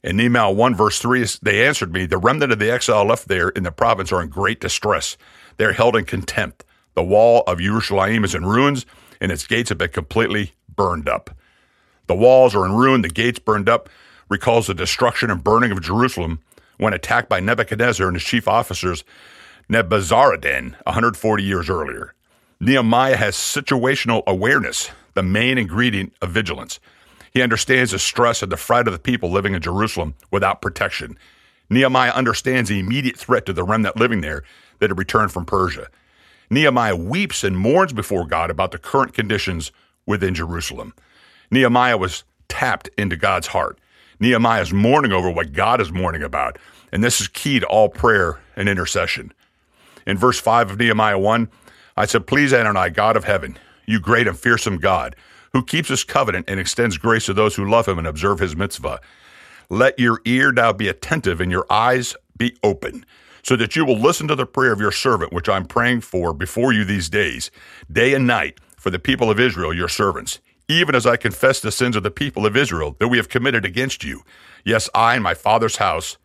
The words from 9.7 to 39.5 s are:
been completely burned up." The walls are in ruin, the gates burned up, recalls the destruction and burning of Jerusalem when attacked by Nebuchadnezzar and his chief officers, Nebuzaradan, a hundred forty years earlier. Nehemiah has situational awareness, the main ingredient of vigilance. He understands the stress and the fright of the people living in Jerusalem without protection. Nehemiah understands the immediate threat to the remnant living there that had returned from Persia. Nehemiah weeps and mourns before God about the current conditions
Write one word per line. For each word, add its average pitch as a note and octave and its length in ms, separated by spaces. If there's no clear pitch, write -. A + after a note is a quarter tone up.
been E2 120
completely G#2 640
burned E2+ 360
up." - 220
The F2 80
walls B2 400
are F#2+ 100
in F#2 60
ruin, B2+ 300
the E2+ 80
gates A#2 300
burned G#2 280
up, A#2 220
recalls A2+ 380
the B2 60
destruction A2+ 560
and F2+ 140
burning A2+ 280
of F#2+ 100
Jerusalem F2 580
when G#2 160
attacked A#2 360
by F#2 120
Nebuchadnezzar A2 680
and F2+ 80
his F2 80
chief - 240
officers, F#2 560
Nebuzaradan, F2+ 1080
a - 60
hundred A2+ 240
forty G#2+ 260
years F#2 260
earlier. D#2 460
Nehemiah B2 560
has G2+ 180
situational B2+ 920
awareness, G#2+ 680
the G2 100
main A#2 340
ingredient G2+ 640
of F#2 100
vigilance. F2+ 480
He B2+ 120
understands B2 480
the F#2+ 80
stress A#2 420
and F#2 100
the E2 60
fright A#2+ 300
of F#2+ 60
the E2+ 60
people A2 320
living G2 220
in E2+ 80
Jerusalem F2 540
without F#2+ 320
protection. - 540
Nehemiah B2+ 420
understands B2+ 580
the G#2 100
immediate B2 380
threat A#2+ 280
to G2 80
the F2+ 100
remnant G#2+ 340
living A2 240
there D2 200
that G#2+ 100
had F#2 80
returned G2+ 340
from F2 140
Persia. F#2 420
Nehemiah B2 460
weeps C#3+ 480
and F#2+ 120
mourns C#3 380
before G2+ 320
God E2 240
about F2+ 220
the - 80
current - 340
conditions G2 580